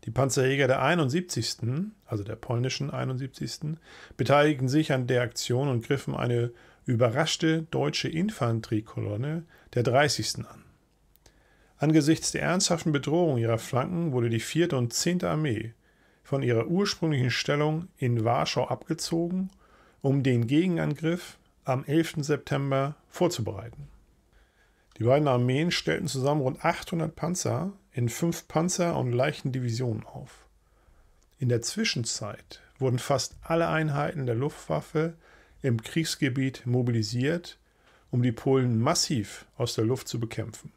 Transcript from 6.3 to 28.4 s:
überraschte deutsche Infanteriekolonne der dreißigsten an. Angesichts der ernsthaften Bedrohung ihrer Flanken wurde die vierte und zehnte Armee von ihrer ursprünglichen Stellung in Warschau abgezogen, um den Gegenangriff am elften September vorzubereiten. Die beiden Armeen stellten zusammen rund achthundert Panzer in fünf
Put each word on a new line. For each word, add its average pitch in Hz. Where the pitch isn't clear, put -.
überraschte 156
deutsche 143
Infanteriekolonne 117
der 123
dreißigsten 131
an. -
Angesichts 156
der 143
ernsthaften 165
Bedrohung 143
ihrer 113
Flanken 170
wurde 120
die 113
vierte 170
und 120
zehnte 175
Armee 123
von 139
ihrer 120
ursprünglichen 160
Stellung 151
in 120
Warschau 131
abgezogen, 170
um 139
den 120
Gegenangriff 160
am 127
elften 156
September 139
vorzubereiten. 110
Die 110
beiden 143
Armeen 127
stellten -
zusammen 139
rund 131
achthundert 165
Panzer 160
in 120
fünf -